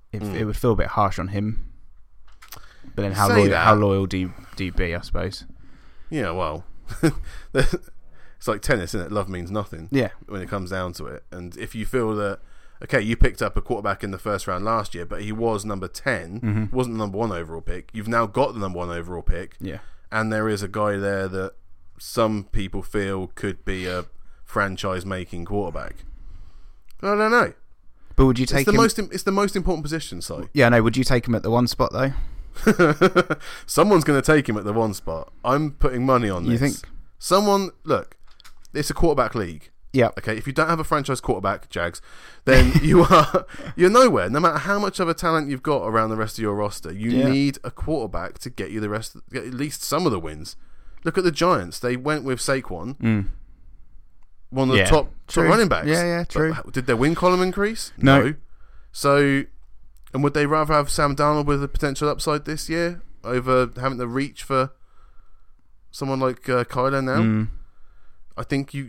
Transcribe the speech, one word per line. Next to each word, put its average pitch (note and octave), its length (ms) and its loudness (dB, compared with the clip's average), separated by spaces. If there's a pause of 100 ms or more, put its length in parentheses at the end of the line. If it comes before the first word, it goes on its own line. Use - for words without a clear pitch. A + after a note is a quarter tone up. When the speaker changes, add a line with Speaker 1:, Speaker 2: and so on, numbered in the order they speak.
(120)
Speaker 1:
it, A2 80 -8
Speaker 2:
Mm. G#2 140 -6
Speaker 1:
it A2 100 -2
would G#2 120 -2
feel A#2+ 160 4
a G2+ 40 4
bit - 120 2
harsh G2+ 300 0
on F2 100 -6
him. G#2 360 -2 (1300)
But - 100 -8
then G2 80 -2
how G2+ 160 2
Speaker 2:
Say G2+ 80 4
Speaker 1:
loyal, G2+ 120 8
Speaker 2:
that. F2 160 4
Speaker 1:
how G#2+ 100 8
loyal G2 300 4
do F#2+ 140 -2
you, F#2 160 -4 (200)
do G2 120 -4
you F2 60 -6
be, F2 220 0
I F2 60 -4
suppose? - 460 -4 (640)
Speaker 2:
Yeah, A2 220 -2
well, E2 340 -4 (180)
<laughs> - 720 -4
it's - 920 0
like G#2+ 140 -2
tennis, - 340 0
isn't F2+ 120 -4
it? E2+ 60 -10
Love G2 180 -2
means F2+ 200 -8
nothing F#2+ 400 -8
Speaker 1:
Yeah. B2 200 0 (160)
Speaker 2:
when G2 160 -10
it F2+ 80 -12
comes F#2+ 180 -6
down F#2 260 -6
to - 120 -12
it. - 240 -14
And F2 260 -14
if - 180 -12
you A2 120 -6
feel A2+ 300 0
that, G2+ 240 -4 (420)
okay, C3+ 180 0
you A2 160 -2
picked - 240 6
up G#2 160 -2
a G#2 60 2
quarterback G#2 420 -4
in G2 60 -6
the F#2+ 80 -8
first G2+ 280 -4
round G2 200 -2
last A2 280 -2
year, E2+ 120 -8
but G2+ 160 -6
he G#2+ 100 -6
was A2 320 -2
number F#2+ 240 -6
ten, F#2+ 540 -6
Speaker 1:
Mm-hmm. G#2+ 340 0
Speaker 2:
wasn't B2 200 0
the - 20 -4
number G2+ 180 -4
one A2 160 0
overall E2 300 -8
pick. - 320 -4
You've A2 140 -6
now A#2 180 2
got A#2 260 0
the A#2 80 -8
number F#2+ 180 -4
one F2 120 -6
overall E2+ 320 -8
pick. F2+ 360 0
Speaker 1:
Yeah. E2+ 200 -10 (340)
Speaker 2:
And A2 180 0
there A2 200 0
is G2+ 120 -2
a G2 60 -6
guy G#2 300 0
there G2 300 -2
that F#2+ 240 -6 (480)
some A2 520 -2
people G2 280 0
feel F#2+ 540 -4
could G2 300 -6
be F#2 220 -4
a F2+ 180 -4 (400)
franchise-making F#2 1000 -4
quarterback. F2 600 -6 (1000)
I G3+ 140 2
don't G#3+ 160 2
know. A#3 200 4 (600)
Speaker 1:
But C3 120 8
would B2 120 4
you C3 60 2
Speaker 2:
It's - 80 0
Speaker 1:
take C#3 140 2
Speaker 2:
the G#3 40 6
Speaker 1:
him? G#3 60 6
Speaker 2:
most A3+ 240 6
im-, - 100 -6
it's - 140 -8
the F#3+ 80 2
most G3+ 240 0
important E3+ 260 0
position, D3+ 400 -6
Si. - 120 -8 (180)
Speaker 1:
Yeah, B2+ 160 6
no. A#2+ 120 8
Would A2 160 4
you C3 60 2
take B2 240 4
him A#2+ 80 2
at G#2+ 80 -2
the - 80 -2
one A#2+ 160 4
spot, - 260 0
though? C3+ 200 0 (520)
Speaker 2:
<laughs> F3+ 720 4 (300)
Someone's E3+ 380 6
gonna C#3 180 4
take D#3 260 4
him A2 80 -2
at G2+ 80 -4
the G#2 80 -2
one A2 220 2
spot. - 380 -8 (120)
I'm C#3+ 280 2
putting B2+ 320 2
money B2 260 4
on F2+ 140 -2
Speaker 1:
You A#2+ 120 2
Speaker 2:
this. A#2 40 -2 (200)
Speaker 1:
think? - 120 -16 (260)
Speaker 2:
Someone, G3 520 2 (140)
look, C3+ 320 -2 (580)
it's D3 160 -4
a D3 40 -4
quarterback C3+ 400 2
league. E2+ 360 -6 (220)
Speaker 1:
Yeah. A#2 160 4 (100)
Speaker 2:
Okay, A2 180 -4
if A2 100 -8
you C#3 60 -6
don't D#3+ 160 2
have E3 120 0
a D3+ 40 -4
franchise C#3 360 -2
quarterback, G2+ 500 -2
Jags, F2 300 -4 (440)
then B2+ 340 8
Speaker 1:
<laughs> - 40 8
Speaker 2:
you D#3+ 220 8
are, E3+ 420 6 (300)
you're F3+ 140 6
nowhere. G#3 400 6
No C#3 100 2
matter D#3+ 180 4
how G3 200 0
much G3 220 -2
of F3 80 2
a E3 60 0
talent D#3+ 360 0
you've B2+ 120 -4
got C#3 240 0
around A2 240 2
the A2 60 -2
rest G#2+ 220 -4
of A2+ 40 -4
your G#2 120 0
roster, G#2 380 -4
you G#2+ 180 -4
Speaker 1:
Yeah. B2+ 180 4
Speaker 2:
need C#3 360 0
a B2 60 -6
quarterback A2 720 -6
to - 100 -12
get F#2 200 -8
you G#2+ 100 -6
the G#2+ 80 -4
rest, A2 280 -6 (160)
get B2 140 -8
at B2+ 80 -10
least C#3+ 280 -8
some E3 240 0
of C3+ 60 4
the F#2 80 -2
wins. D#2 360 -12 (480)
Look E3 120 -2
at F#3 80 2
the F3 80 4
Giants. D3 460 0
They B2 180 -2
went C#3 280 -4
with C3 160 -2
Saquon, B2 580 -4
Speaker 1:
Mm. G#2+ 280 2 (1200)
Speaker 2:
one C3 180 0
of B2+ 60 4
the G#2 80 6
Speaker 1:
Yeah. F#2 40 4
Speaker 2:
top, D3 200 6
top - 60 -14 (160)
Speaker 1:
True. E3 200 4
Speaker 2:
running G#3 200 6
backs. F#2+ 200 0
Speaker 1:
Yeah, E3 160 2
yeah, E3+ 160 0
Speaker 2:
But F3 80 -4
Speaker 1:
true. D#3+ 240 0
Speaker 2:
how, D#3+ 100 -6
did B2+ 240 -4
their B2 100 2
win C#3+ 180 2
column F3+ 260 4
increase? G3 560 -2
Speaker 1:
No. C#3 260 8
Speaker 2:
No. C#3+ 120 0 (580)
So, C#3 520 2 (680)
and C3+ 100 -2
would D3 120 2
they D3 120 2
rather D#3 280 2
have C#3+ 160 2
Sam C#3+ 260 2
Darnold D3 300 2
with C#3+ 160 2
a C#3 60 -4
potential D3 400 0
upside D3 360 0
this D3+ 240 -6
year E3+ 320 -2 (240)
over B2+ 460 2 (100)
having C3 180 -2
to B2 80 -4
reach C3 360 -6
for C3+ 300 0 (1200)
someone C3+ 300 -4
like, B2+ 280 -2
uh, B2 160 2
Kyler C3+ 380 0
now? B2+ 180 2
Speaker 1:
Mm. A2 280 2 (880)
Speaker 2:
I A2+ 80 -8
think C#3 280 -4
you, C#3 160 -8